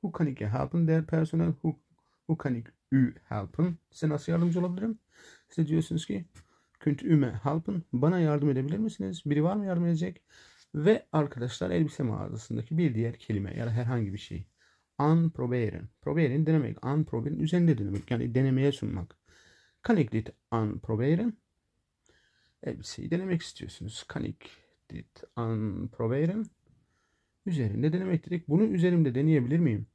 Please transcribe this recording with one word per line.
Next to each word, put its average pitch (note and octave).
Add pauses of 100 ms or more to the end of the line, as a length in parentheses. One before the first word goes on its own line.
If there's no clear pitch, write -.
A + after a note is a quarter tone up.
Hoe F3
kan E3
ik C3
je G#2+
helpen, C#3
der D#3+
personeel? E3 (100)
Hoe, D#3+ (500)
hoe D#3+
kan B2+
ik A#2 (200)
u C3 (120)
helpen? D3+ (120)
Size -
nasıl D3+
yardımcı E3+
olabilirim? F#3+ (500)
Size D#3+
diyorsunuz D#3+
ki, G3 (560)
"Kunt C#3+
u E3
me A#2
helpen?" E3 (100)
Bana D3+
yardım D3
edebilir C3+
misiniz? F#3+
Biri D3
var F#3
mı G3+
yardım F3
edecek? E3+ (520)
Ve E3
arkadaşlar C#3+
elbise E3
mağazasındaki A2+
bir D#3
diğer A#2
kelime G2
ya A2+
da A#2
herhangi A#2
bir G2
şey. - (520)
Anproberen. B2+ (120)
Proberen D3
denemek. D3+
Anproberen C#3
üzerinde D#3+
denemek. G2+
Yani A#2+
denemeye C3
sunmak. F#2+ (680)
Kan A3+
ik C#3+
dit A2 (200)
anproberen? A#2 (1300)
Elbiseyi -
denemek F3+
istiyorsunuz. -
Kan -
ik - (400)
dit - (120)
anproberen? A2+ (1000)
Üzerinde C3+
denemek F#3
dedik. E3+
"Bunu E3+
üzerimde F3
deneyebilir C#3+
miyim?" A2+